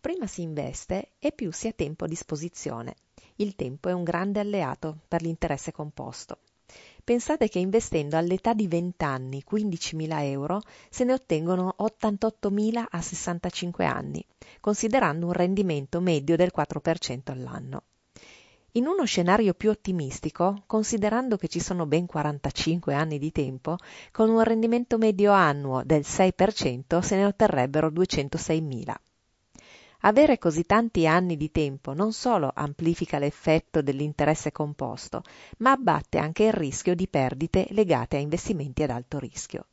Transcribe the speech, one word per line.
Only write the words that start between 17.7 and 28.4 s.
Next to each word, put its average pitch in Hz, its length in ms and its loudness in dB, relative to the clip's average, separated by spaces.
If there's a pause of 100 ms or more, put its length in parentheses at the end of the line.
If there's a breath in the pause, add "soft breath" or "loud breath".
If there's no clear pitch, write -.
In 240 120 2
uno 359 180 0
scenario 190 480 4
più - 180 0
ottimistico, 180 960 -2
considerando 220 680 0
che - 120 -4
ci - 100 -4
sono 170 280 -2
ben 160 200 2
quarantacinque 151 880 -2
anni 151 240 -2
di 147 140 -4
tempo, 135 440 -4 (360 loud breath)
con 220 180 4
un 226 140 6
rendimento 226 520 2
medio 202 360 4
annuo 143 520 4
del 143 200 4
sei 185 280 2
per 185 200 2
cento 139 480 -2
se 190 160 0
ne 196 80 4
otterrebbero 156 680 2
duecentoseimila. 156 1080 -2 (1000 loud breath)